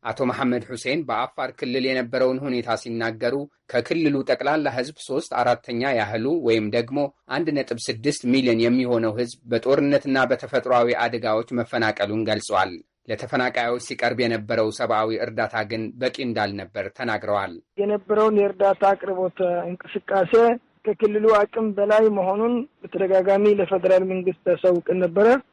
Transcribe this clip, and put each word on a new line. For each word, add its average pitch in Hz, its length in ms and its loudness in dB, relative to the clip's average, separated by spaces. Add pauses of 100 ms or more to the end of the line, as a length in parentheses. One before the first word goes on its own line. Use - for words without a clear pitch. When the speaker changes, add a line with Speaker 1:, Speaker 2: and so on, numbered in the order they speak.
Speaker 1:
አቶ 113 200 -6
መሐመድ 123 400 -2
ሁሴን 131 400 -6
በአፋር 127 480 -6
ክልል 127 320 -6
የነበረውን 131 560 0
ሁኔታ 120 360 -4
ሲናገሩ 113 580 -4 (340)
ከክልሉ 143 560 2
ጠቅላላ 143 460 0
ህዝብ 127 280 -6
ሶስት 143 340 -6
አራተኛ 123 500 0 (100)
ያህሉ 113 340 -2 (160)
ወይም 113 280 2
ደግሞ 120 280 -2 (300)
አንድ 147 240 -2
ነጥብ 127 280 -2
ስድስት 127 460 -4
ሚሊዮን 123 340 2
የሚሆነው 120 540 2
ህዝብ 120 240 -6 (100)
በጦርነትና 139 680 2 (100)
በተፈጥሯዊ 123 680 0
አደጋዎች 113 560 -2
መፈናቀሉን 110 720 -2
ገልጿል። 98 480 -2 (340)
ለተፈናቃዮች 120 760 -2
ሲቀርብ 120 380 -4
የነበረው 113 500 0
ሰብአዊ 110 480 -2
እርዳታ 113 360 -4 (100)
ግን 110 180 -6 (140)
በቂ 123 240 -4
እንዳልነበር 101 720 -4
ተናግረዋል። 104 600 -4 (240)
Speaker 2:
የነበረውን 208 600 0
የእርዳታ 196 500 2
አቅርቦት 185 520 -2 (260)
እንቅስቃሴ 180 680 -4 (500)
ከክልሉ 214 520 0
አቅም 214 380 2
በላይ 208 380 4
መሆኑን 202 440 0 (240)
በተደጋጋሚ 190 680 2 (100)
ለፌዴራል 185 500 4
መንግስት 185 440 -4
አሳውቀን 180 520 2
ነበረ። 185 260 2 (260)